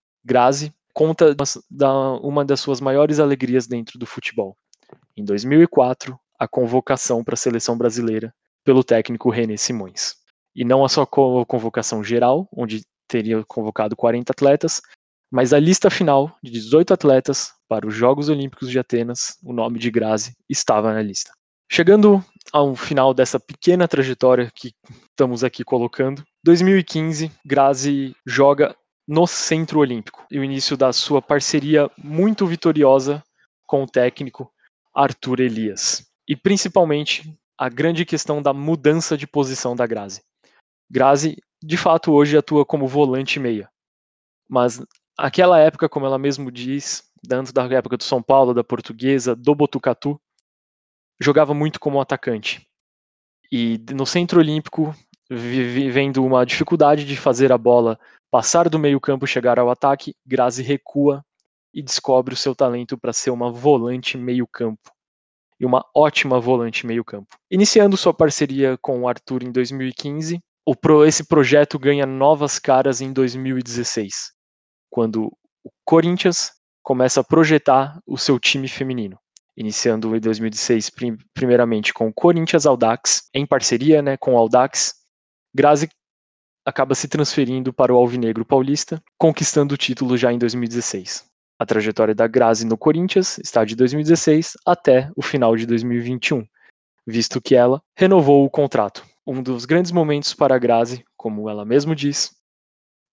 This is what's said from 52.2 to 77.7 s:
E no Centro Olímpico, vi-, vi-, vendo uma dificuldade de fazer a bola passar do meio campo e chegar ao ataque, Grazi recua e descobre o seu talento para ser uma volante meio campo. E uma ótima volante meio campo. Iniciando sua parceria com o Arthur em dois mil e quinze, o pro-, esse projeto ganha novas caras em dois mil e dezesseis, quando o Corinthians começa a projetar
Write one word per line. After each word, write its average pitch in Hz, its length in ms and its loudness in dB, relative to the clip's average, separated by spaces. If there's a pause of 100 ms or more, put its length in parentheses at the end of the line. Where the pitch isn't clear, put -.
E 117 300 -2 (140)
no 135 100 -2
Centro 175 360 2
Olímpico, 156 540 -2 (360)
vi-, 123 340 -4
vi-, 127 260 -2
vendo 135 340 -2
uma 127 200 2
dificuldade 147 600 2
de 139 120 -8
fazer 127 360 2
a 123 60 4
bola 117 400 2 (320)
passar 170 380 2
do 160 120 -2
meio 143 200 0
campo 135 240 -4
e 139 40 -4
chegar 120 320 0
ao 120 100 2
ataque, 139 420 -2 (140)
Grazi 127 360 -2
recua 143 640 -2 (480)
e - 80 -10
descobre 131 540 -2
o - 20 -8
seu - 180 -4
talento 123 440 -4
para 120 140 -8
ser - 180 -4
uma 120 200 -4
volante 123 680 -2
meio 123 280 -4
campo. - 440 -8 (680)
E - 60 -4
uma 127 200 0 (100)
ótima 143 460 2
volante 117 440 -2
meio 117 200 -6
campo. - 320 -16 (120)
Iniciando 202 480 4
sua 180 160 0
parceria 135 640 0
com 127 240 -6
o 123 80 -2
Arthur 123 360 -6
em 123 80 -12
dois 123 180 -2
mil 135 160 -8
e 131 60 -8
quinze, 156 480 -8 (260)
o 143 80 0
pro-, 151 300 6
esse 156 240 2
projeto 147 500 4
ganha 139 280 0
novas 143 520 0
caras 131 420 0
em 135 120 -8
dois 127 240 0
mil 131 200 -4
e 127 60 -4
dezesseis, 117 680 -8 (580)
quando 113 360 -2 (360)
o - 80 -20 (140)
Corinthians 170 640 0 (320)
começa 127 380 0
a 127 40 -2
projetar 151 800 2